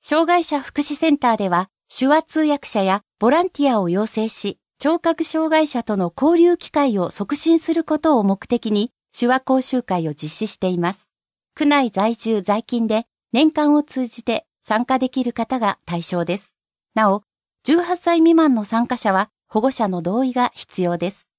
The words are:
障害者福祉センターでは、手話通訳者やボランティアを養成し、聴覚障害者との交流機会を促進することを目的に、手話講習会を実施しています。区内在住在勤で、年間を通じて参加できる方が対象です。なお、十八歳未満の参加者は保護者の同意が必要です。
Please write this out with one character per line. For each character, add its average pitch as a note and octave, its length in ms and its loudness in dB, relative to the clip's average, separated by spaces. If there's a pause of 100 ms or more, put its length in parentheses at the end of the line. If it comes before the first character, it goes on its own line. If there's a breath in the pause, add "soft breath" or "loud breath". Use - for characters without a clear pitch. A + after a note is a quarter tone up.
障 D#4 280 0
害 F4 160 2
者 C#4+ 160 -4
福 - 220 -6
祉 D4 120 -4
セ D#4+ 160 0
ン D4 80 2
タ A#3+ 140 2
ー A3 40 0
で G3+ 120 -2
は、 F3 200 0 (260)
手 B3+ 120 0
話 D#4 160 4
通 - 200 -4
訳 D4 260 0
者 G3+ 160 0
や F#3+ 180 0 (160)
ボ A3+ 120 2
ラ D#4+ 120 4
ン F#4 80 -2
テ C#4+ 140 -4
ィ C4 100 2
ア G#3+ 60 2
を F3+ 80 0
養 G3 180 0
成 A3 220 -4
し、 - 320 -8 (180)
聴 D#4+ 220 0
覚 E4 240 -2
障 D#4+ 260 -2
害 D#4 160 2
者 B3 160 -4
と G#3+ 140 -4
の F3+ 200 -2
交 E4 240 2
流 F4 160 6
機 - 140 -16
会 B3+ 300 0
を E3+ 100 -2
促 - 240 -6
進 E4 240 2
す D#4+ 160 -2
る E4 80 0
こ D#4 160 -2
と D4+ 200 2
を G#3+ 40 2
目 G3 240 0
的 A#3 240 -2
に、 G#3 220 0 (240)
手 B3 100 -2
話 B3+ 140 2
講 C4 200 0
習 B3+ 220 -4
会 E3+ 260 -4
を D3 60 -6
実 D#3 180 -10
施 - 140 -6
し - 100 -8
て F#3 120 -2
い F3+ 100 -2
ま F3 140 -2
す。 - 220 -18 (400)
区 D4+ 120 -2
内 C#4 240 2
在 G#3+ 260 -2
住 A3 240 -2
在 G#3 220 -2
勤 A3+ 260 -4
で、 A3 180 -2 (260)
年 D#4 180 4
間 D4 240 2
を D4 80 2
通 C4 240 -6
じ - 160 -16
て - 240 -4 (160)
参 A3+ 220 -2
加 C4 160 0
で B3+ 80 -2
き B3+ 160 -4
る A#3+ 80 -4
方 B3 260 -4
が G#3 280 -2
対 E3+ 160 -4
象 F3 220 -4
で F3 140 -4
す。 - 180 -18 (380)
な A3 160 2
お、 G3+ 140 -2 (400)
十 E4 160 2
八 F4 160 -2
歳 E4+ 220 0
未 E4 160 6
満 D#4 200 4
の G#3+ 100 -2
参 A#3 220 0
加 B3 100 -4
者 G#3 160 0
は F#3+ 160 0 (200)
保 G#3+ 120 0
護 B3+ 120 2
者 A3 160 -2
の F3+ 140 -4
同 G3+ 200 0
意 B3+ 100 -2
が B3 220 0
必 - 280 -8
要 F3 160 0
で F3 120 -2
す。 - 180 -20 (100)